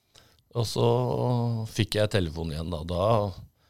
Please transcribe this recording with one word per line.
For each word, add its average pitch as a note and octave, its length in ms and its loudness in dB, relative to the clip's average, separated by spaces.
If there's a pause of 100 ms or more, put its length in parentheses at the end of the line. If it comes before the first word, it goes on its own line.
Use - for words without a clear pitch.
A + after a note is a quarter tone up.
(540)
og A#2+ 120 0
så A#2+ 200 0 (800)
fikk - 300 -2
jeg G#2+ 140 2
telefon E2 420 -2
igjen, D#2+ 180 -6
da. D#2+ 140 -6
Da G2 480 2 (380)